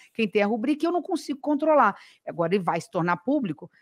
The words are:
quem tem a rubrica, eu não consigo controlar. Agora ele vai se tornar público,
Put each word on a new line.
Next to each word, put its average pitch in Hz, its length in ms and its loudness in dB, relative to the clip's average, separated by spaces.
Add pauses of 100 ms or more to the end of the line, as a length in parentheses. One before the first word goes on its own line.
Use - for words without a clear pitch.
(120)
quem 226 140 0
tem 202 160 0
a 202 40 2
rubrica, 247 380 -2
eu 330 60 0
não 349 120 -2
consigo 311 360 -6
controlar. 285 580 4 (300)
Agora 170 280 -2
ele 202 100 0
vai 165 160 -2
se - 100 -18
tornar 175 280 0
público, 233 520 -4 (120)